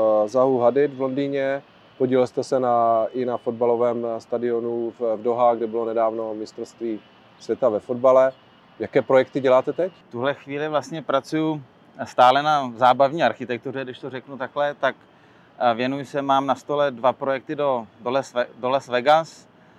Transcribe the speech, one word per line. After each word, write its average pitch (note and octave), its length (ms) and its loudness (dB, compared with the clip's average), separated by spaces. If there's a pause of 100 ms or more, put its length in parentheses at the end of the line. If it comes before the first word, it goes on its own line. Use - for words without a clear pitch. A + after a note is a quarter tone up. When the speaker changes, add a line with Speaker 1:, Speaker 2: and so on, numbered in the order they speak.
(240)
Speaker 1:
eh, G#2+ 40 0
Zahu B2+ 320 2
Hadid C3+ 340 2
v B2+ 80 -12
Londýně, C#3 600 -2 (360)
podílel B2+ 300 2
jste B2+ 160 -6
se C3+ 160 -2
na, A#2 540 2
i B2+ 120 -4
na A#2+ 120 -2
fotbalovém A#2 680 0 (100)
stadionu A#2 840 -4
v, A2+ 180 -2
v G#2+ 60 -14
Doha, A#2+ 320 2
kde A2+ 120 -2
bylo A2+ 180 -4
nedávno A2+ 480 -2
mistrovství A2 680 -10 (400)
světa A#2 300 -2
ve G#2 100 0
fotbale. C3 520 4 (480)
Jaké A2 220 0
projekty C3 380 2
děláte C3 340 2
teď? F3+ 200 -4
Speaker 2:
V - 180 -20
tuhle B2+ 220 -4
chvíli C#3+ 340 -8
vlastně D3+ 340 -4
pracuju D3+ 640 -2 (400)
stále C3 400 4
na C#3+ 320 0
zábavní C3 480 4
architektuře, B2 600 -4
když B2 160 -14
to C#3 100 -12
řeknu B2+ 280 -14
takhle, C#3+ 360 -4
tak, B2+ 220 -2 (640)
eh, A#2+ 140 2
věnuji C3 320 -4
se, C#3+ 160 -6
mám C#3 240 2
na C3 100 0
stole C#3+ 360 -2
dva A#2+ 220 0
projekty C3+ 420 -6
do, C3 320 -2 (120)
do A#2 100 -6
Las C3 240 -4
Ve-, A#2+ 140 -2 (120)
do B2+ 100 -4
Las C3+ 180 -2
Vegas, C#3+ 600 0 (320)